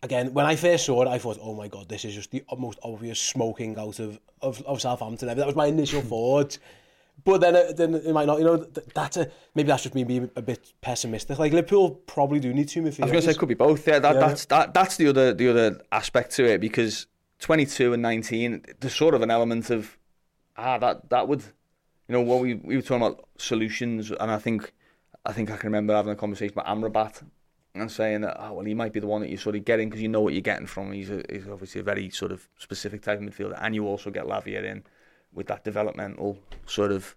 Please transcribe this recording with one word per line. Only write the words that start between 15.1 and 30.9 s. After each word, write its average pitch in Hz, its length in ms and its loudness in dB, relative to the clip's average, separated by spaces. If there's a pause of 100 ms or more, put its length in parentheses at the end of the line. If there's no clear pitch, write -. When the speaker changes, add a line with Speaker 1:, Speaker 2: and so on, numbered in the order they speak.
Speaker 2:
the 117 160 2
other 113 320 4 (100)
aspect 117 460 0
to 131 80 6
it, 107 160 6
because 110 440 -2 (320)
twenty-two 139 560 2
and 120 80 0
nineteen, 113 640 -2 (160)
there's 135 160 -6
sort 156 180 4
of 123 80 4
an 117 80 0
element 117 400 2
of, 110 300 -4 (580)
ah, 120 220 -2
that, 113 300 0
that 120 180 2
would, 139 160 -2 (640)
you 117 60 -6
know, 123 80 4
what 123 180 4
we, 127 160 0
we 107 200 -4
were 131 60 0
talking 120 240 0
about - 220 -4 (100)
solutions, 110 720 -4
and 107 220 -4
I 107 80 0
think, 110 340 -4 (500)
I - 100 -4
think 107 180 -4
I 104 60 -10
can - 100 -6
remember 107 260 0
having 104 200 2
a - 20 -6
conversation 104 420 -6
about 101 180 -4
Amrabat 110 460 -2 (540)
and 110 160 -8
saying 107 300 -2
that, 104 180 -6
"Oh, 107 140 -14
well, 92 120 -8
he 107 80 -4
might 110 200 -4
be 113 60 -4
the 104 80 -6
one 104 140 -2
that 82 80 -6
you 87 80 -8
sort 104 180 -4
of 104 100 -6
get 113 140 2
in 110 120 -4
'cause 107 80 -12
you 110 80 -4
know 110 140 2
what 95 120 2
you're 92 80 -2
getting 104 240 -4
from 98 220 -10
him." 98 60 -12